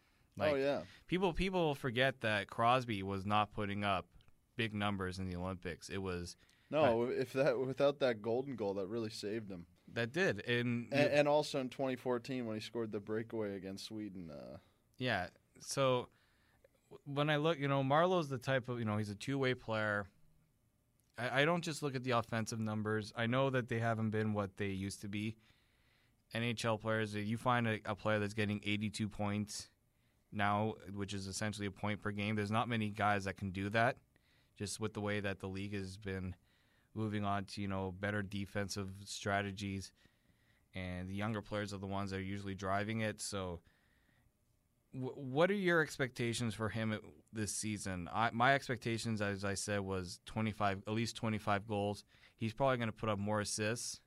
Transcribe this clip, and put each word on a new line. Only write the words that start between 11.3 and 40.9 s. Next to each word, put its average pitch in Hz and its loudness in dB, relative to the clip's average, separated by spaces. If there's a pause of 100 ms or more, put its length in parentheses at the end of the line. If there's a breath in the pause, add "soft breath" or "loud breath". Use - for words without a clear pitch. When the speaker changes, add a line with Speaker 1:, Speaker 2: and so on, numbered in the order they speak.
Speaker 1:
in 127 -2
twenty 131 -2
fourteen 123 -2
when 110 -2
he 110 -4
scored 113 -4
the 107 -2
breakaway 110 -2
against 95 -8
Sweden. 95 -8
Uh, 67 -12 (400 soft breath)
Speaker 2:
Yeah, 110 0 (320)
so 127 2 (840 soft breath)
w-, - -10
when 147 4
I 151 4
look, 156 2
you 139 0
know, 139 4
Marlowe's 160 4
the 135 -2
type 135 0
of, 123 -2
you 120 -2
know, 107 2
he's 104 0
a 104 -6
two-way 131 0
player. 107 0 (1120)
I, 123 2
I - 6
don't 170 4
just 151 -4
look 143 -2
at 127 -4
the 127 2
offensive 113 2
numbers. 107 0
I 117 2
know 135 4
that 127 0
they 117 0
haven't 110 2
been 107 2
what 101 -2
they 101 -2
used 98 -4
to 107 -8
be. 107 -4 (960 soft breath)
N 113 0
H 117 -2
L 113 2
players, 110 0
you 104 0
find 120 4
a, 107 0
a 107 -4
player 107 2
that's 104 0
getting 104 2
eighty-two 104 0
points 104 -2 (600)
now, 104 2 (180)
which 101 -4
is 98 -6
essentially 104 -4
a 98 -2
point 104 -4
per 104 -2
game. 104 0
There's 104 0
not 113 2
many 113 0
guys 101 2
that 95 -4
can 98 -4
do 95 -2
that, 117 4 (580 soft breath)
just 104 -6
with 107 -4
the 107 -4
way 104 0
that 98 -4
the 98 -4
league 98 -6
has 95 -6
been 95 -4 (600 soft breath)
moving 107 -2
on 101 0
to, - -10
you 101 -2
know, 95 -2 (100)
better 104 0
defensive 98 -4 (140)
strategies, 98 -2 (840 soft breath)
and 92 -6